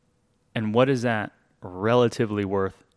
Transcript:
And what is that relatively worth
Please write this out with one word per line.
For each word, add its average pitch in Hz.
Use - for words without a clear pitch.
And 107
what 127
is 127
that 110
relatively 107
worth 95